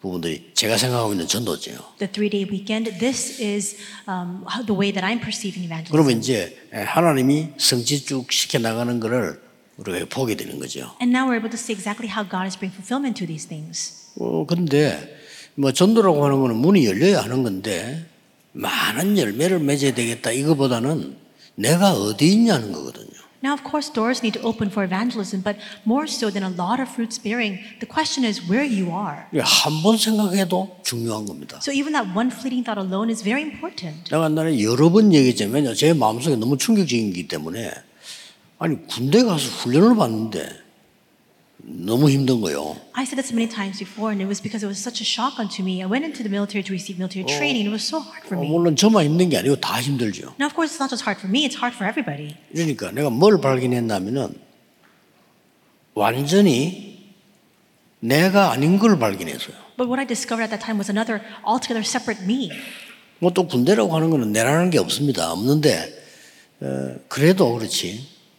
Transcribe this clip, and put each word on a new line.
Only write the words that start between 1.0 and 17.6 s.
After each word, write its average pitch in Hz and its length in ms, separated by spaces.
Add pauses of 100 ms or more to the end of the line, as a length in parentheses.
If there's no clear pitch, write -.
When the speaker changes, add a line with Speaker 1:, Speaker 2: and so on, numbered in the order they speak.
Speaker 1:
있는 85 140
전도죠. 98 440 (260)
Speaker 2:
The 196 140
three-day 202 400
weekend. 214 480
This 254 420
is, 208 340 (320)
um, 180 380
how, 240 180
the 208 140
way 202 160
that 196 100
I'm 226 160
perceiving 185 460
evangelism. 160 260
Speaker 1:
그러면 143 280
이제 110 360 (160)
하나님이 147 880
성취 131 480
쭉 131 260
시켜나가는 120 680
거를 110 420 (360)
우리가 90 320
보게 120 260
되는 - 240
거죠. 65 320 (100)
Speaker 2:
And 247 140
now 262 140
we're 240 80
able 220 120
to 226 80
see - 160
exactly 208 360
how 208 180
God 185 180
is 190 120
bringing 185 200
fulfillment 247 400
to 175 100
these 160 200
things. 160 640 (100)
Speaker 1:
어, 160 260
근데 143 720 (380)
뭐 139 180
전도라고 185 520
하는 135 160
거는 120 160
문이 160 280
열려야 127 380
하는 123 200
건데 104 640 (480)